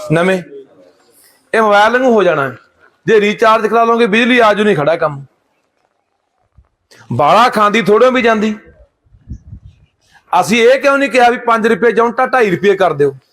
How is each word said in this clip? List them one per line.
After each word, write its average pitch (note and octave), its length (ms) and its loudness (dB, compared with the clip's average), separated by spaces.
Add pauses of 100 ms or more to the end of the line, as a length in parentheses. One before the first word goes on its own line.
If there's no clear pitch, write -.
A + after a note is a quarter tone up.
(120)
ਨਵੇਂ, F3+ 300 -2 (1120)
ਇਹ A3+ 80 0
ਮੋਬਾਈਲ G#3+ 360 2
ਨੂੰ C4 140 0
ਹੋ A3 100 2
ਜਾਣਾ। D3+ 300 -2 (540)
ਜੇ G#3 140 2
ਰੀਚਾਰਜ A3 460 0
ਕਰਾ A3+ 180 0
ਲਓਗੇ, A#3 220 0
ਬਿਜਲੀ A#3 320 0
ਆਜੂ G#3 260 2
ਨਹੀਂ G3+ 120 0
ਖੜਾ D3+ 200 -2
ਕੰਮ। D3 280 -6 (1900)
ਬਾਲਾ D#3+ 360 2
ਖਾਂਦੀ G#3+ 340 0
ਥੋੜ੍ਹੋਂ G#3+ 300 2
ਵੀ B3 100 -2
ਜਾਂਦੀ। G#3+ 360 -2 (1800)
ਅਸੀਂ G3 220 0
ਇਹ B3+ 180 4
ਕਿਉਂ C#4 180 0
ਨਹੀਂ C4+ 120 -2
ਕਿਹਾ A#3+ 200 2
ਵੀ A#3+ 60 -4
ਪੰਜ A3 300 -2
ਰੁਪਏ A3+ 240 0
ਯੂਨਿਟ A#3 300 -2
ਆ, B3+ 60 0
ਢਾਈ B3+ 240 0
ਰੁਪਏ F#3+ 260 0
ਕਰ F#3 160 0
ਦਿਓ, C#3+ 240 -2 (160)